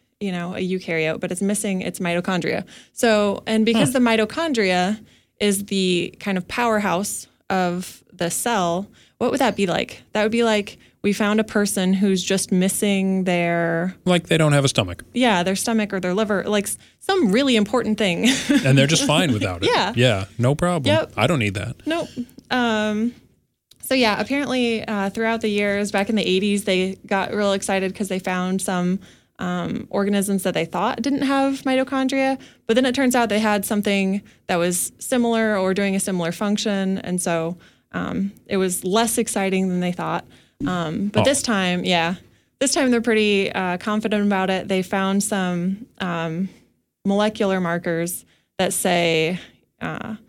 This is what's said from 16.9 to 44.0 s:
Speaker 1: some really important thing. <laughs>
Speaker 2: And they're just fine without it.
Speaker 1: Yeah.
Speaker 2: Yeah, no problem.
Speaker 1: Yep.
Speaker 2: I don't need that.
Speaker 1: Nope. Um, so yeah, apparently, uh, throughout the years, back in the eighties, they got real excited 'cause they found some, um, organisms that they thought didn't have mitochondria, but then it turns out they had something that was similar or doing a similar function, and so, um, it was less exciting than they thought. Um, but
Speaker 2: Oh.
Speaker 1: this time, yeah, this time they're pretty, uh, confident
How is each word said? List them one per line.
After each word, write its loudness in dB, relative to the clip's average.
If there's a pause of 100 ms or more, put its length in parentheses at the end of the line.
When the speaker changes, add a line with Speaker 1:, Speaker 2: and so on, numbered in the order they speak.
Speaker 1:
some 2
really 4
important 0
thing. 2 (200)
<laughs> 4
Speaker 2:
And 6
they're 6
just 2
fine 2
without -2
it. 2
Speaker 1:
Yeah. 0
Speaker 2:
Yeah, 2 (140)
no 2
problem. 0
Speaker 1:
Yep. 0
Speaker 2:
I 2
don't 2
need 0
that. -6 (100)
Speaker 1:
Nope. -4 (420)
Um, 0 (680)
so -2
yeah, 2
apparently, -2
uh, -2
throughout -2
the -2
years, 0
back 0
in 2
the 2
eighties, 0
they 0 (100)
got -2
real 0
excited -2
'cause -6
they -4
found -2
some, -2 (400)
um, -6
organisms 0
that -2
they -2
thought -4
didn't -2
have 0
mitochondria, 0 (280)
but 2
then 4
it 0
turns 2
out 2
they 0
had 0
something 0 (280)
that 0
was 0
similar 0
or 2
doing 0
a 0
similar -2
function, -2
and -4
so, -2 (360)
um, -4 (140)
it -2
was -2
less 2
exciting 0
than -2
they -2
thought. -6 (400)
Um, -4
but 0
Speaker 2:
Oh. 4
Speaker 1:
this 2
time, 0
yeah, 0 (420)
this 0
time 2
they're 2
pretty, 2
uh, -2
confident 0